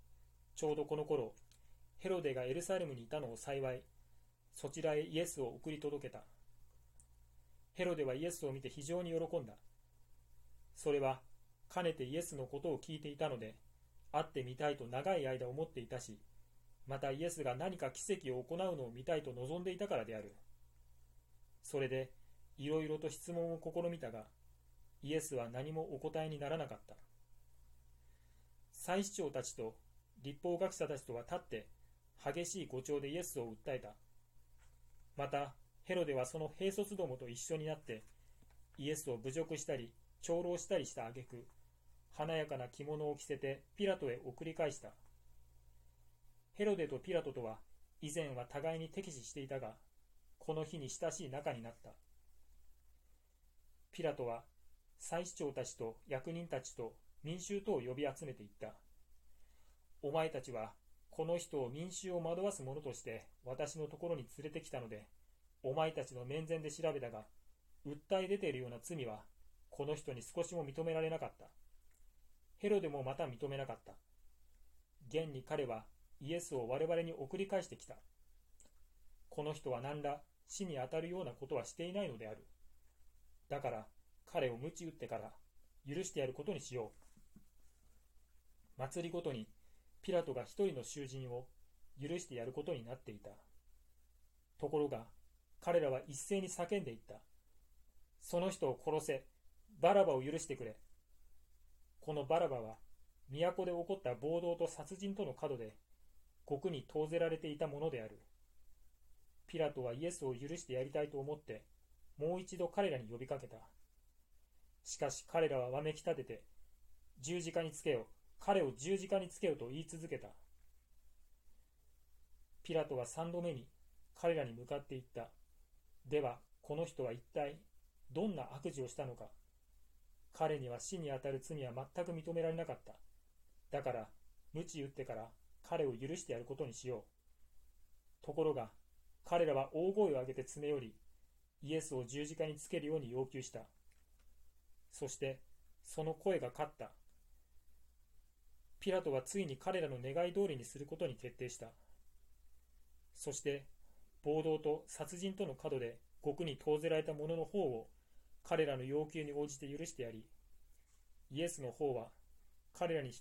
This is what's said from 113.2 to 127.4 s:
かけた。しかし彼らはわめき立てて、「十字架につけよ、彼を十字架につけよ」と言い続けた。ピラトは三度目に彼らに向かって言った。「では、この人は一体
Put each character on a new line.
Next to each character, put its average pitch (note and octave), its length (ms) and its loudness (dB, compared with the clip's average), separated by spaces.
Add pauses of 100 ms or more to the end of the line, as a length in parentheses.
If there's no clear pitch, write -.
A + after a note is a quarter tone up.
か C3+ 140 0
け B2+ 80 -10
た。 A2+ 80 -12 (1300)
し - 140 -8
か C#3 120 2
し - 160 -8
彼 E3 220 6
ら C3+ 100 4
は B2 120 2
わ C#3+ 120 0
め D3+ 120 0
き - 100 -10
立 E3 120 4
て C3 80 -4
て、 - 200 -10 (720)
「十 E3 220 0
字 E3 120 -2
架 E3+ 100 4
に D#3 100 -2
つ D3+ 100 -10
け D#3+ 80 6
よ、 A2+ 160 4 (320)
彼 G3 240 6
を C3+ 100 4
十 E3+ 240 2
字 F#3+ 120 -2
架 G3 100 6
に F#3 100 2
つ - 120 -10
け F#3+ 80 6
よ」 C#3+ 100 6
と A#2+ 100 -4
言 C#3 120 -2
い D#3 80 -6
続 E3 200 -8
け C3 120 -2
た。 G#2 80 -12 (2250)
ピ E3+ 100 -4
ラ D#3 120 6
ト C3+ 120 0
は B2 80 2
三 E3+ 280 -2
度 F3 100 0
目 E3+ 100 2
に B2 160 -6 (460)
彼 E3+ 220 6
ら C#3+ 80 4
に A#2 80 -4
向 A#2+ 120 -8
か C#3+ 120 0
っ C#3+ 100 -4
て C3+ 80 -6
言 B2+ 60 -4
っ - 20 -16 (120)
た。 A#2 160 -6 (760)
「で D3 140 6
は、 B2 200 2 (220)
こ D3+ 140 -2
の E3 80 2
人 D3+ 200 -2
は A#2 80 0
一 B2 60 -4 (160)
体 D3+ 260 0 (520)